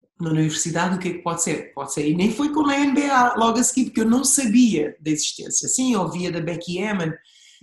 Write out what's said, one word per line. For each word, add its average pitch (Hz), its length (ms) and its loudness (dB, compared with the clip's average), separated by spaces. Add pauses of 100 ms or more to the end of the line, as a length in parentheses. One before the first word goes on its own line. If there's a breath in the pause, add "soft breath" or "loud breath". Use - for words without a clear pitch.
(200)
na 165 120 -4
universidade, 165 640 0
o 175 40 -4
que 175 100 -4
é - 40 -6
que - 60 -10
pode 165 240 -4
ser?" - 320 -6
Pode 143 180 -10
ser. 147 160 -2
E 170 60 2
nem 196 160 2
foi 294 200 -2
com 302 140 0
a 277 140 2
N 277 140 2
B 285 120 2
A 247 300 4
logo 226 240 2
a 247 40 2
seguir, 254 220 2
porque - 160 -2
eu 220 80 2
não 254 140 4
sabia 220 760 2
da 156 120 -4
existência. - 580 -4
Sim, 254 240 0
eu 196 80 0
ouvia 175 300 -4
da 165 100 -4
Becky 175 420 -6
Hammon. 185 280 -2 (520 loud breath)